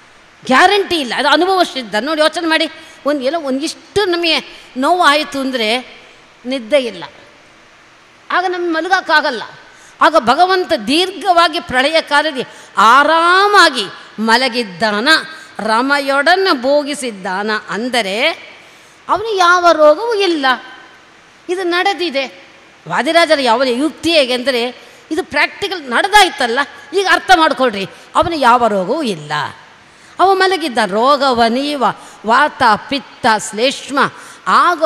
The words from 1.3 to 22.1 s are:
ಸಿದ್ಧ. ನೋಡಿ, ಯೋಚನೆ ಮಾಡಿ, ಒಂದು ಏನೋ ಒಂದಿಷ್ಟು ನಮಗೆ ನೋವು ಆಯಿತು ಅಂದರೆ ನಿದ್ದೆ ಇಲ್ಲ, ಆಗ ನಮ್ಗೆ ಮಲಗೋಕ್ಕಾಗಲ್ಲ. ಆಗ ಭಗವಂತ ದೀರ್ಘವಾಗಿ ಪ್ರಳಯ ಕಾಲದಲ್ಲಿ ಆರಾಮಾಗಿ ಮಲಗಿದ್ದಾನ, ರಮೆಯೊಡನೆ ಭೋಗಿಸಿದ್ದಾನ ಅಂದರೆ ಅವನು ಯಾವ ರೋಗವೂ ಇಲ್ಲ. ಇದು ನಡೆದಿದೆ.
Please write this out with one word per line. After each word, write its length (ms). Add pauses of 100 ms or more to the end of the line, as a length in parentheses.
ಸಿದ್ಧ. 380
ನೋಡಿ, 200
ಯೋಚನೆ 260
ಮಾಡಿ, 240 (360)
ಒಂದು 140
ಏನೋ 200
ಒಂದಿಷ್ಟು 640
ನಮಗೆ 540 (180)
ನೋವು 260
ಆಯಿತು 380
ಅಂದರೆ 480 (560)
ನಿದ್ದೆ 340
ಇಲ್ಲ, 260 (1300)
ಆಗ 140
ನಮ್ಗೆ 260
ಮಲಗೋಕ್ಕಾಗಲ್ಲ. 720 (580)
ಆಗ 180
ಭಗವಂತ 540 (140)
ದೀರ್ಘವಾಗಿ 760
ಪ್ರಳಯ 400
ಕಾಲದಲ್ಲಿ 440 (340)
ಆರಾಮಾಗಿ 1080 (320)
ಮಲಗಿದ್ದಾನ, 880 (520)
ರಮೆಯೊಡನೆ 1040
ಭೋಗಿಸಿದ್ದಾನ 880 (180)
ಅಂದರೆ 680 (680)
ಅವನು 280
ಯಾವ 360
ರೋಗವೂ 420
ಇಲ್ಲ. 320 (1000)
ಇದು 140
ನಡೆದಿದೆ. 800 (440)